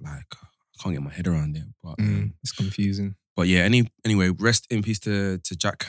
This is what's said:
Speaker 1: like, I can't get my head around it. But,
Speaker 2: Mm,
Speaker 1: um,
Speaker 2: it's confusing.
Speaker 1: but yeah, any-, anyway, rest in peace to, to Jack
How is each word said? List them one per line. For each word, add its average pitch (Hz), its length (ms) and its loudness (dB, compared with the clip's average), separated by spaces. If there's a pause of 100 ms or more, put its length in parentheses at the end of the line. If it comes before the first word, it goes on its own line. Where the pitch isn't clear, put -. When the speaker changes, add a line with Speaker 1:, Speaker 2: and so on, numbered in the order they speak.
Speaker 1:
like, 71 340 -14
I - 480 -20
can't 92 140 -4
get 69 60 -6
my 71 100 -8
head 87 160 -4
around 76 280 0
it. 78 80 -8 (160)
But, - 180 -10
Speaker 2:
Mm, 107 100 2
Speaker 1:
um, 101 340 0
Speaker 2:
it's - 80 -6
confusing. 98 640 -2 (220)
Speaker 1:
but 87 100 2
yeah, 92 140 6
any-, 113 280 6 (160)
anyway, 98 260 4
rest 107 400 2
in 107 120 0
peace 107 180 -2
to, 98 380 -2
to - 180 -4
Jack 101 320 -4